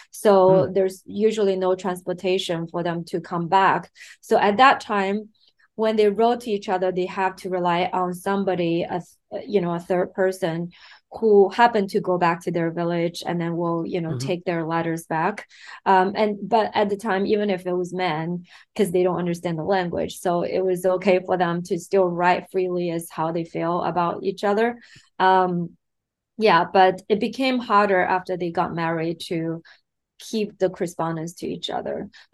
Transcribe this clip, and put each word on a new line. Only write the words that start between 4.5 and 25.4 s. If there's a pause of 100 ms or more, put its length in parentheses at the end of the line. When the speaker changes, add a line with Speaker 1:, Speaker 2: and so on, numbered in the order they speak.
Speaker 1:
that
time, (460)
when
they
wrote
to
each
other,
they
have
to
rely
on
somebody,
a (300)
th-,
you
know,
a
third
person (400)
who
happened
to
go
back
to
their
village
and
then
will,
you
know,
Speaker 2:
Mm-hmm.
Speaker 1:
take
their
letters
back. (380)
Um,
and,
but
at
the
time,
even
if
it
was
men, (320)
'cause
they
don't
understand
the
language,
so
it
was
okay
for
them
to
still
write
freely
as
how
they
feel
about
each
other. (380)
Um, (600)